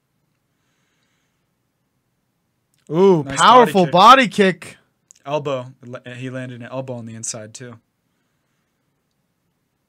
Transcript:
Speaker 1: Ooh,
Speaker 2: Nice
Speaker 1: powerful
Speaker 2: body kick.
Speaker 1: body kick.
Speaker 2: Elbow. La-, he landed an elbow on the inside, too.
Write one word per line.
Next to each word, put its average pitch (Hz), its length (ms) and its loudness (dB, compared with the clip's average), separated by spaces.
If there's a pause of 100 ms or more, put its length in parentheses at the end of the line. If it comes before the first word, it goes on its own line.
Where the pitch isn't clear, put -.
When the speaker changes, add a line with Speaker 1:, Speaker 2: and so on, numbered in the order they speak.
(3000)
Speaker 1:
Ooh, 175 320 2
Speaker 2:
Nice 135 160 -6
Speaker 1:
powerful 208 460 4
Speaker 2:
body 226 420 6
kick. - 40 -8
Speaker 1:
body 190 280 0 (120)
kick. - 40 -20 (500)
Speaker 2:
Elbow. 135 480 -8 (120)
La-, 120 140 -18 (160)
he 127 160 -14
landed 127 320 -14
an 117 80 -18
elbow 127 220 -12
on 120 120 -14
the 113 80 -16
inside, 110 400 -14
too. 120 240 -20 (2000)